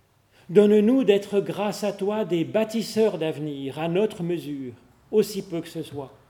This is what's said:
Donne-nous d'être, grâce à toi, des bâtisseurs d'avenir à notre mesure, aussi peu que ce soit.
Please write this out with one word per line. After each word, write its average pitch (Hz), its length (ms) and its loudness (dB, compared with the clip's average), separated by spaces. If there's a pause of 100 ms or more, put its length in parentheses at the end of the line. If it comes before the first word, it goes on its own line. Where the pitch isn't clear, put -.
(500)
Donne-nous 208 540 6
d'être, 202 360 2
grâce 180 440 -4
à 202 100 -2
toi, 208 320 -2
des 165 200 -2
bâtisseurs 214 760 0
d'avenir 143 580 -6
à 160 100 -4
notre 185 360 -2
mesure, 143 500 -6 (380)
aussi 196 360 0
peu 170 140 -6
que - 80 -14
ce 160 140 -10
soit. 135 280 -12 (180)